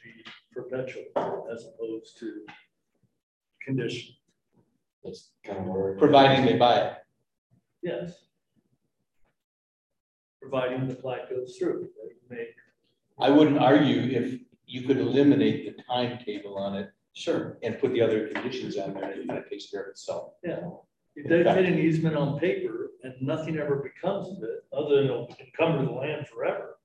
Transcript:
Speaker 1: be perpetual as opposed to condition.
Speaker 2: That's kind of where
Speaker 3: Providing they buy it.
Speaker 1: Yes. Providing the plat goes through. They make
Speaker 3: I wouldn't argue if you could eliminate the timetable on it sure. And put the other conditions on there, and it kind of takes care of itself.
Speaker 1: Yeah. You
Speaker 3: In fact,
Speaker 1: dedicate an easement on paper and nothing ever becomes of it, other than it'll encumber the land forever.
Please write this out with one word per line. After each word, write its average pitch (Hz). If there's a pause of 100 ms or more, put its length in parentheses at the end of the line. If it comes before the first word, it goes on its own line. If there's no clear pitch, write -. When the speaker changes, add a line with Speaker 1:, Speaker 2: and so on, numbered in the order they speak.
Speaker 1:
be 113 (280)
perpetual 127 (500)
as -
opposed 113
to 107 (1200)
condition. 120 (920)
Speaker 2:
That's - (160)
kind 98
of 95
where 95
Speaker 3:
Providing 135
they 117
buy 120
it. - (880)
Speaker 1:
Yes. 175 (2250)
Providing 131
the 127
plat 127
goes 127
through. - (420)
They -
make 117 (640)
Speaker 3:
I 127
wouldn't 143
argue 123
if 123 (260)
you 123
could 131
eliminate 123 (120)
the -
timetable 107
on 98
it 101 (220)
sure. -
And 110
put -
the 117
other 107
conditions 107
on 98
there, 98
and 98
it 123
kind 101
of -
takes -
care 98
of 95
itself. - (100)
Speaker 1:
Yeah. 170 (560)
You 143
Speaker 3:
In -
fact, 170 (120)
Speaker 1:
dedicate 180
an 160
easement 160
on 131
paper - (120)
and 131
nothing 156
ever 139
becomes -
of -
it, -
other 143
than 135
it'll - (100)
encumber 156
the -
land 147
forever. -